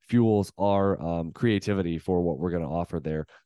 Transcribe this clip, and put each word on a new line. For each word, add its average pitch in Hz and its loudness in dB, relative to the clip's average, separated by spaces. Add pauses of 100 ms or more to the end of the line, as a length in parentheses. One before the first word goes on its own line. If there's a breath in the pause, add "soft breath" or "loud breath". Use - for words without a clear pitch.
fuels 110 2
our, 98 2
um, 82 -4
creativity 98 0
for 90 0
what 80 -2
we're 87 -2
gonna 85 -2
offer 85 -4
there, 78 -4 (180 loud breath)